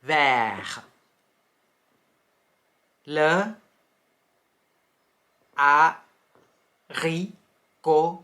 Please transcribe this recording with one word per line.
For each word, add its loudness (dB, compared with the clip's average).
vert 0
Le 2
haricot -4